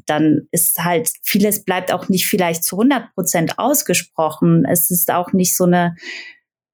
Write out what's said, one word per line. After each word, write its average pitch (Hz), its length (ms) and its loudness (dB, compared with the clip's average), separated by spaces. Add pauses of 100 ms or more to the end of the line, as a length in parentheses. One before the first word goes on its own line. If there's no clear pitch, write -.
dann 151 460 2
ist - 320 -2
halt, 170 260 0 (140)
vieles 208 400 0
bleibt 185 300 -2
auch 165 160 -6
nicht 185 180 0
vielleicht 170 380 0
zu - 100 -6
hundert 233 380 0
Prozent 185 460 -2
ausgesprochen. 170 1080 0
Es - 220 0
ist - 180 -2
auch 175 220 -2
nicht 185 240 0
so - 80 0
eine, 175 320 2 (800)